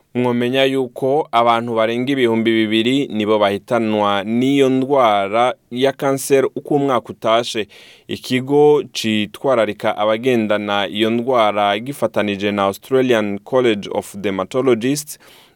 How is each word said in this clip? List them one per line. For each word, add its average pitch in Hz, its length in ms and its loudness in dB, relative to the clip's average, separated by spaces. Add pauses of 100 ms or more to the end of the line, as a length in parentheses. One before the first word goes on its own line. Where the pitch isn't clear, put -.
(140)
Mwomenya 123 500 0
yuko 135 680 -2
abantu 117 420 2
barenga 117 380 0
ibihumbi 113 380 2
bibiri 113 560 2
nibo 107 320 0
bahitanwa 104 880 0
n'iyo 131 440 2
ndwara 123 880 0 (160)
ya 127 220 0
kanseri 135 640 0
uko - 200 -4
umwaka 139 340 0
utashe. 113 580 -2 (420)
Ikigo 143 760 2 (100)
citwararika 107 1040 -2
abagendana 107 920 0
iyo 110 220 -2
ndwara 107 680 0
gifatanije 104 760 -4
na 104 100 0
Australian 107 760 0
College 117 540 0
of - 240 -8
Dermatologists 113 1000 -2 (380)